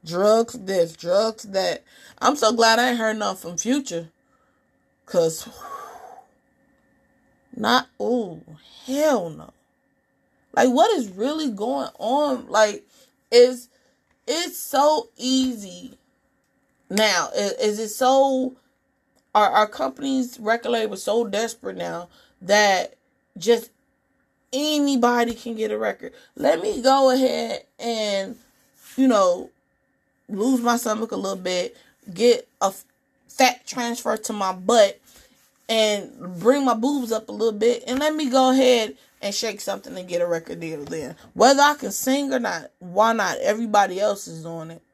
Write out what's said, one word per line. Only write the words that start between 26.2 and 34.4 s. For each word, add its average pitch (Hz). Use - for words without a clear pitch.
Let -
me 392
go 269
ahead 240
and, 208
you 262
know, 185
lose 233
my 233
stomach 220
a 208
little 190
bit, 180
get 233
a 202
f-, -
fat -
transfer 233
to -
my 196